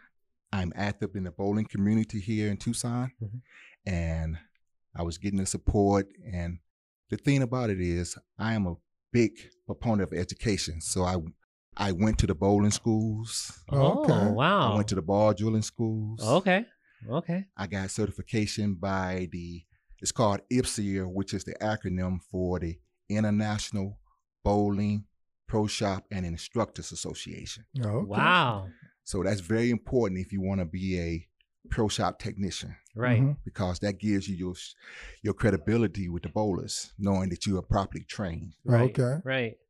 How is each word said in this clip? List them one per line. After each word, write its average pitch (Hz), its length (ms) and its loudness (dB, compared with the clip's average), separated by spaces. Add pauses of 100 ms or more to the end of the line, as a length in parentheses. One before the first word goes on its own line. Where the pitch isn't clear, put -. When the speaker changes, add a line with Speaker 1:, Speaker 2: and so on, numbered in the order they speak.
(520)
Speaker 1:
I'm 90 220 -2
active 101 400 -4
in 95 100 -4
the 90 60 -6
bowling 104 360 0
community 107 520 0
here 107 320 -2
in 98 60 -2
Tucson. 120 560 -4 (100)
Speaker 2:
Mm-hmm. - 720 -12
Speaker 1:
And 80 460 -2 (580)
I 87 60 -4
was 85 160 -4
getting 98 200 -2
the 95 80 0
support. 101 640 4 (240)
And 87 260 -4 (520)
the 104 80 -2
thing 139 240 4
about 123 280 0
it 92 100 0
is, 87 360 -2 (220)
I 113 160 -2
am 101 120 0
a 87 80 -4 (380)
big 117 200 4 (340)
proponent 101 460 0
of 80 60 -2
education. 90 600 -4
So 92 240 -2
I, 92 120 0 (600)
I 98 160 0
went 104 260 2
to - 80 6
the 98 80 0
bowling 101 360 4
schools. 110 920 -2 (100)
Speaker 2:
Oh, 139 320 4
Speaker 3:
Okay. 165 300 4
Speaker 2:
wow. 139 400 4
Speaker 1:
I 104 40 2
went 104 120 4
to 104 60 0
the 92 80 0
ball 104 320 4
drilling 110 280 2
schools. 110 600 -4
Speaker 2:
Okay. 185 420 4 (440)
Okay. 170 380 -4 (100)
Speaker 1:
I 98 100 -4
got 95 240 -4
certification 104 840 -2
by 92 580 -2
the, 87 300 -10 (380)
it's - 120 -4
called 101 280 2 (120)
ipsia, 101 580 0
which 98 240 -4
is 95 100 -6
the 87 160 -10
acronym 92 580 -2 (120)
for 90 280 -2
the 82 200 -4 (300)
International 104 880 -2 (460)
Bowling 104 600 2 (440)
Pro 107 180 2
Shop 98 440 -2
and 92 160 -4
Instructors - 680 -4
Association. - 720 -10 (200)
Speaker 3:
Oh, 107 40 -2
okay. 117 180 0
Speaker 2:
Wow. 120 600 2 (360)
Speaker 1:
So 95 180 -2
that's 98 180 0
very 113 300 2
important 110 500 0
if 90 120 -8
you 98 80 -2
wanna 95 240 0
be 92 340 -2
a 85 280 -4 (440)
pro 110 180 0
shop 92 300 -2
technician. - 580 -6 (180)
Speaker 2:
Right. 120 260 4
Speaker 3:
Mm-hmm. 139 120 4 (120)
Speaker 1:
Because 90 360 -4
that 101 180 -2
gives 101 300 0
you 95 80 -4
your, 90 180 -4
sh-, - 200 -16 (480)
your 104 120 0
credibility 98 760 2
with 85 140 -4
the 82 60 -10
bowlers, 95 680 -2
knowing 95 320 2
that 87 160 -4
you 98 120 2
are 85 40 -4
properly 98 420 0
trained. 101 500 -8 (100)
Speaker 2:
Right. 123 340 6
Speaker 3:
Okay. 135 260 0
Speaker 2:
Right. 131 320 -2 (140)